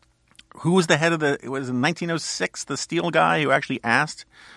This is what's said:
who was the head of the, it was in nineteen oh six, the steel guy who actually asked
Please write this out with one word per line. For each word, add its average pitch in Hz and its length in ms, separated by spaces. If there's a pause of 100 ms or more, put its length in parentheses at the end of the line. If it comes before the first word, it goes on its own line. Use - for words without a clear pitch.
(600)
who 160 100
was 180 160
the 165 100
head 170 160
of 165 60
the, 143 240
it 117 60
was 135 200
in 127 120
nineteen 170 280
oh 165 80
six, - 460
the 139 140
steel 170 340
guy 160 320
who 135 80
actually 139 320
asked 131 420 (320)